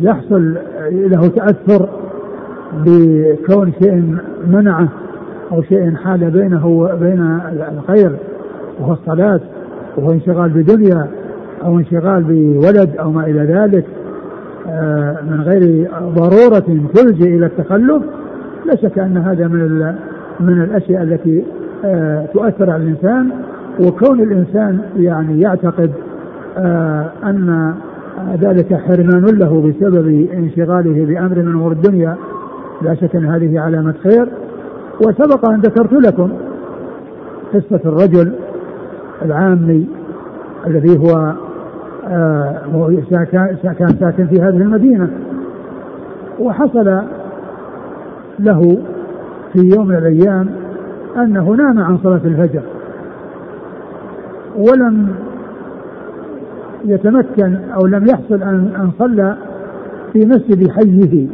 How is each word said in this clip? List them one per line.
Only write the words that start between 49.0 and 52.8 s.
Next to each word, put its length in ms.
في 60
يوم 120
من 80
الأيام 520
أنه 340
نام 280
عن 200
صلاة 260
الفجر، 380